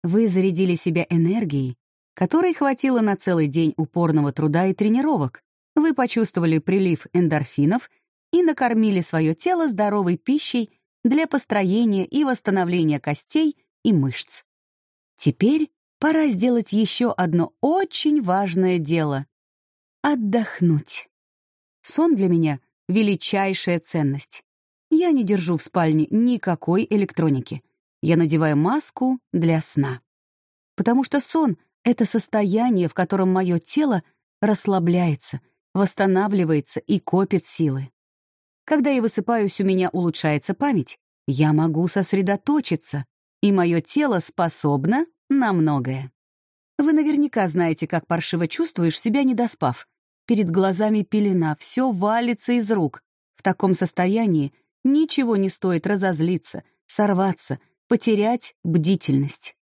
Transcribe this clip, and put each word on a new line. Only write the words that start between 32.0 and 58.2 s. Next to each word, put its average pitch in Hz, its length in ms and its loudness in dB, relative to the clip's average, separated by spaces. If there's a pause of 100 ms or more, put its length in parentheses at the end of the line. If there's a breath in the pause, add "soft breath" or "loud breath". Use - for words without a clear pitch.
состояние, 208 840 0
в - 60 -6
котором 185 400 0
мое 180 240 0
тело 262 460 -2 (360)
расслабляется, 180 1000 0 (320)
восстанавливается 190 1080 0
и - 200 -2
копит 190 480 -2
силы. 135 420 -4 (760)
Когда 294 260 2
я 254 100 2
высыпаюсь, 220 580 -2
у 190 60 0
меня 185 240 0
улучшается 165 640 -2
память, 247 460 -2 (260)
я 151 280 2
могу 160 340 2
сосредоточиться, 196 1200 -2 (340)
и 202 100 4
мое 170 280 2
тело 254 400 0
способно 165 880 -2 (200)
на 254 260 0
многое. 135 580 -2 (680)
Вы 294 160 2
наверняка 294 540 0
знаете, 165 400 -2
как 165 180 -4
паршиво 170 420 -2
чувствуешь 170 540 -2
себя, 240 220 0
не 262 100 2
доспав. 208 540 -2 (400)
Перед 208 220 2
глазами 196 540 0
пелена, 185 520 0
все 254 360 -2
валится 226 640 -2
из 226 180 0
рук. 180 320 -2 (320)
В - 80 -20
таком 190 320 2
состоянии 180 800 -2 (280)
ничего 269 520 0
не 196 140 0
стоит 180 360 -2
разозлиться, 180 800 -2 (240)
сорваться, 190 720 -2 (280)
потерять 226 760 0